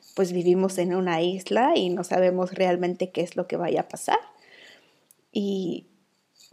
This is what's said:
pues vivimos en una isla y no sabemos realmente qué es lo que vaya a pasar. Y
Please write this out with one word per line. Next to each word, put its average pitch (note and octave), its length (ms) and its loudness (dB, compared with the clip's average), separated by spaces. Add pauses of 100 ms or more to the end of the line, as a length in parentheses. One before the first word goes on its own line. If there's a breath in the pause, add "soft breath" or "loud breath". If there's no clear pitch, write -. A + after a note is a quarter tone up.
(160)
pues F3+ 160 0
vivimos F#3 460 2
en F3 160 0
una F3 280 0
isla G3+ 540 2
y F#3 140 0
no F3+ 120 -2
sabemos F#3 520 2
realmente F3+ 560 0
qué - 100 -4
es E3+ 160 -6
lo F3+ 100 -4
que - 100 -6
vaya E3 260 0
a - 60 -10
pasar. - 300 -2 (1120 soft breath)
Y G3 560 -4 (680)